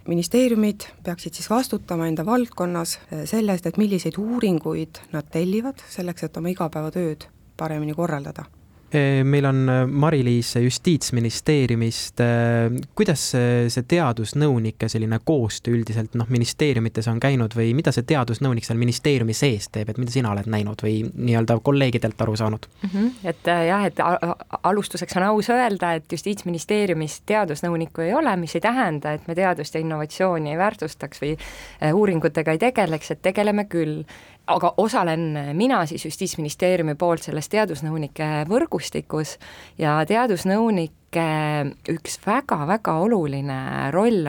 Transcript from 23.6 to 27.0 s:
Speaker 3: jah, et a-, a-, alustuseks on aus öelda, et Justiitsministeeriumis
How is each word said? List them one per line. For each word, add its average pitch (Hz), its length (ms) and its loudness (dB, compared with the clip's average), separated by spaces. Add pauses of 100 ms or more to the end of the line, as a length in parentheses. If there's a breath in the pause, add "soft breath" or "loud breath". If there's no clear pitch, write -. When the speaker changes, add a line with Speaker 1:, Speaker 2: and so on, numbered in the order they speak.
Speaker 3:
jah, 202 220 2
et - 100 -10
a-, 170 220 4
a-, - 400 -6 (100)
alustuseks 180 480 -2
on 185 140 2
aus 214 180 2
öelda, 202 480 2
et - 120 -20
Justiitsministeeriumis 180 1160 -2